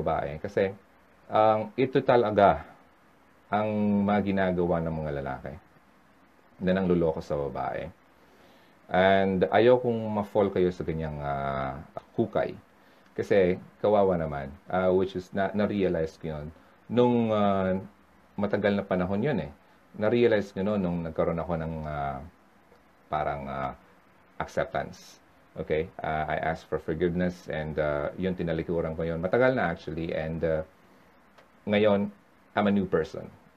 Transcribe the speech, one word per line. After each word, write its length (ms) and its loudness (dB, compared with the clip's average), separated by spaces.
babae 320 -2
kasi, 320 0
um, 480 2
ito 280 0
talaga 600 6
ang 200 0
mga 160 2
ginagawa 600 0
ng 200 -4
mga 160 -6
lalaki 360 -8
na 160 2
nangluloko 440 2
sa 120 -6
babae. 560 -6
And 640 4
ayaw 320 6
kong 160 0
ma-fall 400 0
kayo 160 2
sa 160 -6
ganyang, 320 -4
uh, 600 -4
hukay. 400 -2
Kasi 400 2
kawawa 320 4
naman, 380 -4
uh, 240 2
which 240 0
is 160 -10
na, 160 0
na-realize 680 -2
ko 200 -8
yun. 80 -10
Nung, 480 2
uh, 400 2
matagal 400 0
na 80 -4
panahon 360 -2
yun 200 0
eh. 80 -10
Na-realize 560 2
ko 80 -4
noon 160 0
nung 240 -2
nagkaroon 380 -2
ako 180 -4
ng, 240 -6
uh, 360 -6
parang, 380 -4
uh, 240 -6
acceptance. 800 -6
Okay? 400 -2
Uh, 320 -4
I 80 -2
asked 320 -6
for 80 -2
forgiveness 720 -2
and, 320 -6
uh, 320 -2
yun, 240 -4
tinalikuran 560 -2
ko 80 -4
yun. 160 -4
Matagal 400 2
na 160 0
actually 400 -6
and, 320 -4
uh, 160 0
ngayon, 480 2
I'm 160 2
a 40 4
new 120 2
person. 400 -2